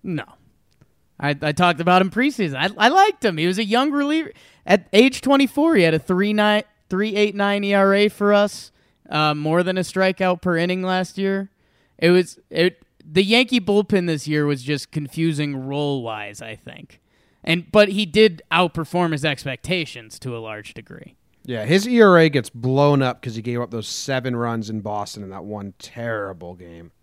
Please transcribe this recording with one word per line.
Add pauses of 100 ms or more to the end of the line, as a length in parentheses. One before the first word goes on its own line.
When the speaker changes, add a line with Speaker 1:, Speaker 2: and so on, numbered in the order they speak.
Speaker 1:
No. (960)
I,
I
talked
about
him
preseason.
I,
I
liked
him.
He
was
a
young
reliever. (340)
At
age
twenty-four,
he
had
a
three
nine, (260)
three
eight
nine
E
R
A
for
us, (380)
uh,
more
than
a
strikeout
per
inning
last
year. (460)
It
was, (100)
it, (220)
the
Yankee
bullpen
this
year
was
just
confusing
role-wise,
I
think. (440)
And,
but
he
did (100)
outperform
his
expectations
to
a
large
degree. (300)
Speaker 2:
Yeah,
his
E
R
A
gets
blown
up
'cause
he
gave
up
those
seven
runs
in
Boston
in
that
one
terrible
game. (100)